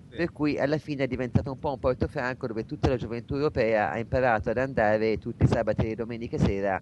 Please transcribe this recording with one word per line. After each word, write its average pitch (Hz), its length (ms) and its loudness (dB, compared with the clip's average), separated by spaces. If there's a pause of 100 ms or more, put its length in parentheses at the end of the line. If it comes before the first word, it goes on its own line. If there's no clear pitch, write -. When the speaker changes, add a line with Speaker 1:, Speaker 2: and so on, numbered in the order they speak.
Speaker 1:
Sì. - 100 -12
Speaker 2:
Per 170 120 -2
cui 147 260 -2
alla 139 200 0
fine 139 260 -4
è 131 40 0
diventato 123 440 -2
un 131 80 -8
po' 151 120 -4
un 214 80 -8
portofranco 131 680 -2
dove 110 180 -4
tutta 104 240 0
la 131 80 2
gioventù 113 380 -6
europea 113 560 2
ha 85 80 -4
imparato 117 500 2
ad 113 80 0
andare 110 600 2
tutti - 280 -2
i - 20 6
sabati 113 380 2
e 113 40 -4
le 110 60 -4
domeniche 117 420 -6
sera, 98 440 0